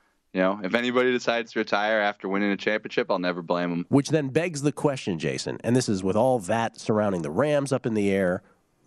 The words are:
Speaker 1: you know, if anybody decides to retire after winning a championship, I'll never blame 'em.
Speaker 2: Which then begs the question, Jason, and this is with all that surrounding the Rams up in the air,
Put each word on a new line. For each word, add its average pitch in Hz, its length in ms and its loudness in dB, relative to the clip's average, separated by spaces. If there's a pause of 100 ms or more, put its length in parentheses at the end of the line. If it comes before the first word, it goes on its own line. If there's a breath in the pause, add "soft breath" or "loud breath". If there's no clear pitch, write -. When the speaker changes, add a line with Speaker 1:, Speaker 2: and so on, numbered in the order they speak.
(340)
Speaker 1:
you 95 80 0
know, 95 200 2
if 95 140 -4
anybody 123 360 2
decides 117 420 -2
to 117 60 -4
retire 107 400 0
after 104 280 -2
winning 101 240 0
a 98 60 -2
championship, 110 520 -2
I'll 101 80 0
never 90 240 -2
blame 87 300 -2
'em. 87 180 -2
Speaker 2:
Which 139 200 2
then 143 180 0
begs 151 340 -2
the 143 120 2
question, 143 440 -2
Jason, 65 460 -4
and 120 120 2
this 127 140 2
is 95 140 0
with 95 120 0
all 123 240 4
that 110 400 -2
surrounding 160 440 0
the 151 80 -4
Rams 139 400 0
up 131 160 -2
in 113 80 -2
the 101 160 2
air, 95 320 2 (440 soft breath)